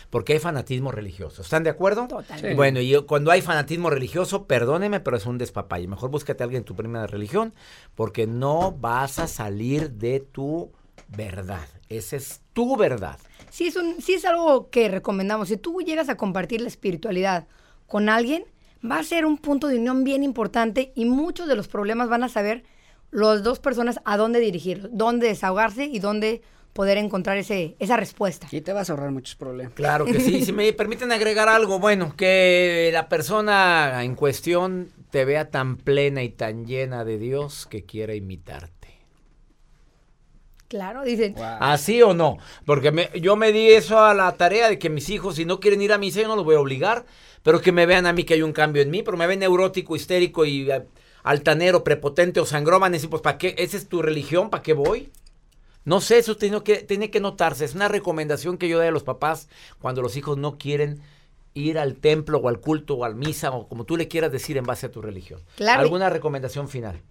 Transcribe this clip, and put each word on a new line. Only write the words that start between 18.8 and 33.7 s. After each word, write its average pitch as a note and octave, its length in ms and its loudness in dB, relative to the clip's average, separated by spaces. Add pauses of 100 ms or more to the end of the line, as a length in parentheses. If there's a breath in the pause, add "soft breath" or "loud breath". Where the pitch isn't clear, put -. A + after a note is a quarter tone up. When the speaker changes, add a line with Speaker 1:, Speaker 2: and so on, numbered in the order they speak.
Speaker 2:
va C#4 160 -4
a D#4+ 40 -6
ser E4 220 0
un D4+ 120 0
punto C#4+ 300 -2
de C4 100 0
unión B3+ 260 0
bien C4+ 200 0
importante A#3 720 -2
y A3+ 120 -2
muchos D#4 420 -2
de C4+ 80 2
los G3+ 140 -8
problemas A3 400 -2
van A#3+ 140 0
a B3 60 -2
saber A3 340 -4 (480 soft breath)
las G#3+ 320 2
dos A#3+ 160 0
personas A#3+ 460 -2
a G#3 120 0
dónde A#3 220 2
dirigirlos, F#3 520 -4
dónde A#3 360 2
desahogarse G#3 580 0
y C4+ 140 -6
dónde G#3+ 420 -2 (320 soft breath)
poder G3 240 2
encontrar G3+ 400 -2
ese, F#3+ 400 -4
esa G#3+ 180 0
respuesta. F#3+ 540 -4
Speaker 3:
Y D3 120 -8
te F3+ 120 -6
vas G3 160 -4
a D#3+ 40 -4
ahorrar C#3 180 -6
muchos C3 240 -10
problemas. B2+ 400 -12
Speaker 1:
Claro D3 300 0
que C#3+ 140 2
sí. - 240 2
Speaker 3:
<laughs> - 20 0
Speaker 1:
Si G#3+ 60 -2
me G#3 220 2
permiten A#3 380 -4
agregar G#3+ 360 2
algo, A3 300 4
bueno, F#3+ 400 2
que F3+ 760 6
la D#3+ 160 0
persona E3+ 960 2